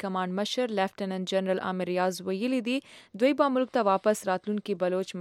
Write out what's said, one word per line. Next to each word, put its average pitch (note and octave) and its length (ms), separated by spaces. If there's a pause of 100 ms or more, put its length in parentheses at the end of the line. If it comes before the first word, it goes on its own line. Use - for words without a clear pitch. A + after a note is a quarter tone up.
کمانډ F#3 380
مشر A3+ 400
لیفټیننټ F#3+ 540
جنرال F#3 340
عامر F#3 240
ریاض F3+ 340
ویلي A#3 400
دي، B3+ 100 (460)
دوی C#4+ 100
به C#4+ 220
ملک B3+ 240
ته G#3 120
واپس G#3+ 420
راتلونکي G#3 500
بلوچ F#3 380